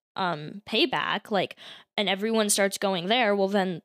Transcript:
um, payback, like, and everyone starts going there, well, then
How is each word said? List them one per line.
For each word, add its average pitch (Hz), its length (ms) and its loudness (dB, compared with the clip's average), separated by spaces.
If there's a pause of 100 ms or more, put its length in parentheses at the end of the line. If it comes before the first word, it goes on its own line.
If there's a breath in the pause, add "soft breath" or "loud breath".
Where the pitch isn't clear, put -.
(160)
um, 170 500 -6
payback, 214 640 -2
like, 185 280 -2 (400 loud breath)
and 208 100 0
everyone 208 420 0
starts 196 280 2
going 190 300 -2
there, 220 280 4
well, 196 140 2
then 185 360 0